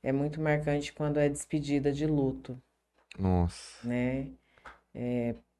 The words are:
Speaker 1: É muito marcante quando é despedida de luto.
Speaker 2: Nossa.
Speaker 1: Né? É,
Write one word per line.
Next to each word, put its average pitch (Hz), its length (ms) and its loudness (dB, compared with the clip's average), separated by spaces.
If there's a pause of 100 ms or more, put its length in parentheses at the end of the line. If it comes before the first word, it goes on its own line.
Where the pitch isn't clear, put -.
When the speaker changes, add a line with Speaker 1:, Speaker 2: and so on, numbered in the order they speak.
Speaker 1:
É 131 100 -2
muito 147 300 0
marcante 147 520 0
quando 147 260 0
é 143 100 4
despedida 143 640 0
de 147 160 -2
luto. 131 520 0 (600)
Speaker 2:
Nossa. 92 680 0
Speaker 1:
Né? 127 440 -2 (640)
É, 120 420 -2 (240)